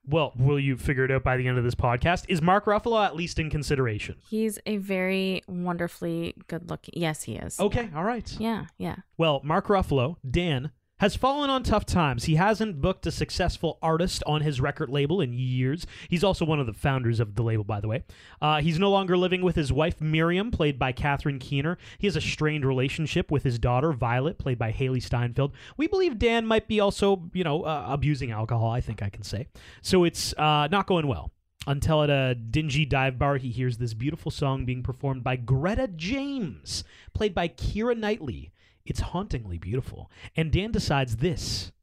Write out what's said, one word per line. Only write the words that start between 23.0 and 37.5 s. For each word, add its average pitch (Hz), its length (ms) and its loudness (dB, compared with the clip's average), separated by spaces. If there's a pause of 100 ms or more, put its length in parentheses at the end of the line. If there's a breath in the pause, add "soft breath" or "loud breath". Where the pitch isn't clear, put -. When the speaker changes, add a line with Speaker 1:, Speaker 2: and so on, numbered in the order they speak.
Speaker 1:
with 139 140 2
his 120 160 0
daughter, 127 320 2
Violet, 127 480 0
played 127 180 -2
by 113 140 -2
Hailee 127 320 0
Steinfeld. 123 480 0 (260 loud breath)
We 285 80 0
believe 349 320 2
Dan 226 300 2
might 220 200 2
be 214 120 2
also, 196 520 2
you 180 120 -2
know, 160 180 0
uh, 151 280 -4
abusing 135 420 0
alcohol, 110 400 0
I 127 100 0
think 107 220 -6
I 101 60 -2
can - 120 -12
say. - 280 -8 (340 loud breath)
So 185 200 6
it's, - 320 0
uh, 147 360 4
not 196 160 2
going 165 200 2
well. 87 220 -4 (380)
Until 151 340 2
at 147 80 4
a 135 240 2
dingy 139 520 0
dive 131 340 0
bar, 143 180 2
he 127 140 -4
hears 123 260 -2
this 117 160 -4
beautiful 147 380 -4
song 135 340 -2
being 127 160 -4
performed 131 420 -4
by 127 120 0
Greta 151 600 0
James, 220 880 -6 (300 loud breath)
played 208 220 0
by 175 140 0
Keira 233 460 0